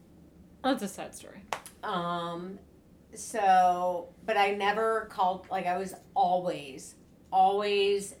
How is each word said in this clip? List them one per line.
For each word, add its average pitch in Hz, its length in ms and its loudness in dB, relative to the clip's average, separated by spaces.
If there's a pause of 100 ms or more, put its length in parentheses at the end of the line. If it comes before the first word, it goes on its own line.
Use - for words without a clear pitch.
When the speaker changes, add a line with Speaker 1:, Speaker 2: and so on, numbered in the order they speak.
(640)
Speaker 1:
That's 262 200 0
a 202 60 -8
sad - 260 -12
story. - 280 -20 (400)
Speaker 2:
um, 175 760 -6 (560)
so, 180 960 2 (160)
but 220 140 0
I 202 160 4
never 214 560 0
called, 185 400 -2
like, 185 160 -4
I 180 100 0
was 190 180 -6 (200)
always, 175 800 0 (360)
always 202 880 2